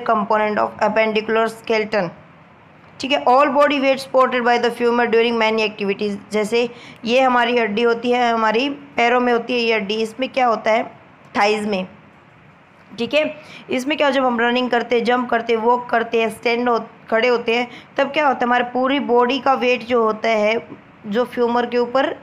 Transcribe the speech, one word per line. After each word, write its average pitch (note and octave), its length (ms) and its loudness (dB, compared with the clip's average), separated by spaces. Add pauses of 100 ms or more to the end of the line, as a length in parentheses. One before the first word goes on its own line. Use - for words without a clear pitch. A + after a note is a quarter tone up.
component G#3+ 560 0
of - 260 -2
appendicular A3 640 0
skeleton, G#3+ 600 -2 (920)
ठीक C4 120 -2
है। C#4+ 120 0
All C4+ 320 4
body C#4+ 260 4
weight C4 200 2
supported B3 440 2
by A#3+ 160 4
the A#3+ 160 2
femur A#3+ 300 2
during A3+ 320 2
many A3 260 0
activities। G3+ 500 -4 (160)
जैसे A3 360 0 (360)
ये A#3+ 160 2
हमारी A#3+ 380 2
हड्डी A3+ 240 0
होती A#3 300 0
है, B3 200 2
हमारी A3+ 360 0 (280)
पैरों A#3+ 240 2
में B3 120 0
होती A#3 200 -2
है B3 60 0
ये A3+ 160 0
हड्डी, G#3+ 280 -4
इसमें A3 260 -6
क्या C4 180 0
होता A3 240 0
है? A#3 140 0 (520)
thighs G#3+ 320 0
में, F#3 180 -4 (1040)
ठीक A#3 240 -6
है। D4+ 200 0 (360)
इसमें C4 260 -2
क्या, C#4+ 140 2
जब C4 140 0
हम A#3+ 160 0
running A#3+ 300 0
करते A#3+ 260 0
हैं, A3+ 80 0
jump A#3+ 260 0
करते A3+ 220 -2
हैं, A3+ 80 0
walk A#3+ 300 0
करते A#3 320 0
हैं, A3+ 80 0
stand A#3 380 -2
हो, A#3 100 2 (320)
खड़े A3+ 180 2
होते A#3 280 0
हैं, A#3+ 120 -2 (280)
तब C4+ 160 0
क्या D4+ 140 2
होता B3+ 120 2
है? B3 80 -2
हमारी A#3+ 260 2
पूरी B3+ 280 0 (120)
body B3 260 2
का C4+ 180 2
weight A#3+ 300 -2
जो A#3+ 180 2
होता G#3+ 240 -2
है, G#3+ 380 0 (400)
जो A3 200 0
fumer A#3+ 400 0
के A#3 120 -2
ऊपर A#3+ 440 0